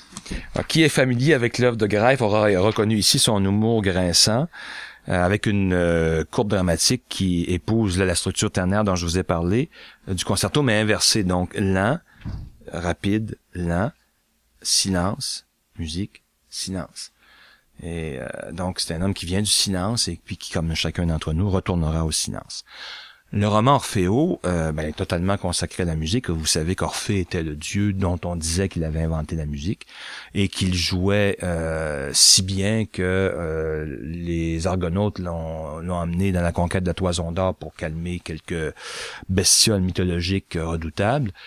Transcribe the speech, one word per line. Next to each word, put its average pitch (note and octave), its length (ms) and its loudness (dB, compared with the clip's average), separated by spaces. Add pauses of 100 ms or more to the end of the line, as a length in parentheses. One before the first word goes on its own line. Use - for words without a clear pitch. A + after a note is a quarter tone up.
(540)
Alors, - 140 -2
qui D#3+ 160 4
est D3+ 60 6
familier C3 440 4
avec A#2+ 240 2
l'œuvre A#2+ 200 4
de G#2+ 100 2
Greif G#2+ 340 4
aura G#2+ 220 4 (160)
reconnu G#2+ 380 4
ici G#2 200 4
son G#2 260 2
humour G#2+ 380 4
grinçant, F#2+ 640 2 (640)
euh, F2+ 120 2
avec G2 260 2
une, G2 260 2
euh, E2 560 2
courbe A2 200 0
dramatique F#2 600 2
qui F2+ 400 0
épouse, F#2+ 480 2
là, F#2+ 80 4
la F2+ 100 2
structure G2 360 -2
ternaire G2+ 340 0
dont F#2+ 100 2
je F2 100 -2
vous E2 120 0
ai F#2 60 2
parlé, F2+ 460 0 (380)
euh, F#2+ 60 -4
du F2+ 100 -4
concerto, G#2 380 0
mais A2+ 180 2
inversé, G#2+ 440 2
donc F2+ 340 0
lent, G2 420 2 (760)
rapide, G2 640 -2 (160)
lent, F2 380 0 (720)
silence, - 840 -2 (320)
musique, F2 460 -8 (260)
silence. - 640 -10 (680)
Et, D#2+ 380 -6
euh, - 320 -10
donc, F2+ 280 -6
c'est - 140 -4
un D#2+ 80 -4
homme G2 120 0
qui - 120 -8
vient F#2 160 0
du G#2 80 -2
silence G2+ 580 0
et E2+ 160 -6
puis - 140 -8
qui, - 140 -12
comme E2 240 0
chacun E2+ 320 -2
d'entre D#2+ 260 0
nous, F#2 160 2
retournera E2 560 0
au D#2 60 0
silence. - 540 -6 (680)
Le G#2 120 2
roman A2 300 4
Orfeo, A2 680 0
euh, E2 260 0
ben, D#2 160 -4
est D#2 80 -6
totalement F#2 420 0
consacré - 440 -4
à F2 60 0
la D#2+ 80 0
musique. D#2+ 340 -2
Vous D#2+ 160 -2
savez E2 300 0
qu'Orphée G2 440 -2
était F2+ 220 -2
le D#2 140 -6
dieu G2+ 360 -2
dont F#2 340 0
on F2 100 -4
disait E2+ 340 0
qu'il E2 140 -4
avait D#2 180 -2
inventé D#2+ 340 -2
la D#2 120 -4
musique D2 400 -6 (480)
et G2 140 2
qu'il F#2 260 0
jouait, F#2+ 640 2
euh, D#2+ 720 -4
si - 300 6
bien G2 420 0
que, - 160 -6
euh, D#2+ 1040 -2
les E2 640 -2
Argonautes F#2 500 0
l'ont, D#2+ 600 -6
l'ont F2 160 -4
emmené F2 360 0
dans F2+ 120 2
la E2+ 80 2
conquête F2+ 320 0
de F2+ 60 0
la E2 40 0
Toison E2+ 380 -2
d'Or F#2 240 0
pour D#2 180 -12
calmer E2+ 460 -6
quelques D#2+ 520 -6 (580)
bestioles G2 520 4
mythologiques F2+ 800 0
redoutables. F#2 720 0 (160)